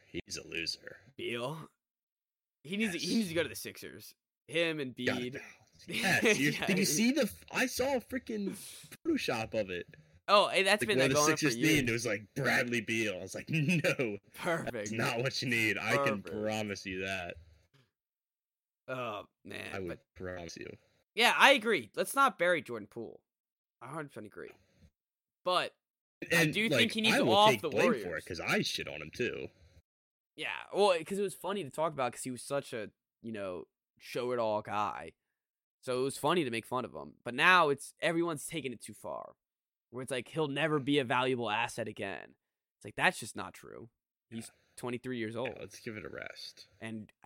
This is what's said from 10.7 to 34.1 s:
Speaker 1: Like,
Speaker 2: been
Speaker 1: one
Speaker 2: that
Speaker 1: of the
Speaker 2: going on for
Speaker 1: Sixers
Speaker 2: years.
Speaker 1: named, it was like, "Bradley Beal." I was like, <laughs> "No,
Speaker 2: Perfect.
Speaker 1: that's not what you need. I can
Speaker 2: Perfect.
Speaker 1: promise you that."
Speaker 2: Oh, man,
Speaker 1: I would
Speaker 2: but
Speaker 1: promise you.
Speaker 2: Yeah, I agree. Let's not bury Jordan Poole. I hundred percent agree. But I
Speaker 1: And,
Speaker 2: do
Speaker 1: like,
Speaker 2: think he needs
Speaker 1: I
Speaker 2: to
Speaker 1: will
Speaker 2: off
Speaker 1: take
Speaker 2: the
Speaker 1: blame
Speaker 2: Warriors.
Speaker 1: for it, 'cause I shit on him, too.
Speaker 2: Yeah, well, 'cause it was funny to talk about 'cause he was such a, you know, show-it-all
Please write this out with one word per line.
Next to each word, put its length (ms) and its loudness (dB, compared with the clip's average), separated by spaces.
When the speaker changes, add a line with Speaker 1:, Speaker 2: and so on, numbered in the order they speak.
Speaker 1:
Like, 80 4
Speaker 2:
been 100 4
Speaker 1:
one 100 6
Speaker 2:
that 20 2
Speaker 1:
of 0 -
the 40 2
Speaker 2:
going 160 6
on 60 2
for 0 -
Speaker 1:
Sixers 200 2
Speaker 2:
years. 200 6
Speaker 1:
named, 120 2
it 40 2
was 120 0
like, 200 -2
"Bradley 460 2
Beal." 360 0
I 40 -8
was 120 -10
like, 160 -10
<laughs> 0 -
"No, 680 2
Speaker 2:
Perfect. 360 -2
Speaker 1:
that's 180 -6
not 280 0
what 220 -2
you 80 -2
need. 280 2
I 180 0
can 260 2
Speaker 2:
Perfect. 220 -6
Speaker 1:
promise 420 -4
you 200 -4
that." 300 -6
Speaker 2:
Oh, 340 -6
man, 280 -10
Speaker 1:
I 60 -6
would 80 -6
Speaker 2:
but 120 -8
Speaker 1:
promise 420 -10
you. 120 -12
Speaker 2:
Yeah, 220 4
I 160 10
agree. 420 0
Let's 200 -2
not 220 4
bury 240 2
Jordan 300 -10
Poole. 300 -12
I 60 -14
hundred 220 -10
percent 160 -14
agree. 260 -14
But 280 2
I 120 6
Speaker 1:
And, 100 2
Speaker 2:
do 160 2
Speaker 1:
like, 100 4
Speaker 2:
think 140 6
he 80 -2
needs 140 4
Speaker 1:
I 20 6
Speaker 2:
to 80 4
Speaker 1:
will 100 6
Speaker 2:
off 160 10
Speaker 1:
take 100 2
Speaker 2:
the 80 -4
Speaker 1:
blame 180 2
Speaker 2:
Warriors. 180 2
Speaker 1:
for 100 -4
it, 100 -8
'cause 140 -6
I 220 0
shit 260 -4
on 140 -10
him, 120 -12
too. 360 -4
Speaker 2:
Yeah, 100 -6
well, 300 4
'cause 160 -6
it 20 0
was 120 -2
funny 320 -6
to 40 -10
talk 220 -2
about 220 -2
'cause 100 -12
he 80 -6
was 100 -10
such 300 -6
a, 180 -6
you 120 -8
know, 340 -8
show-it-all 600 -2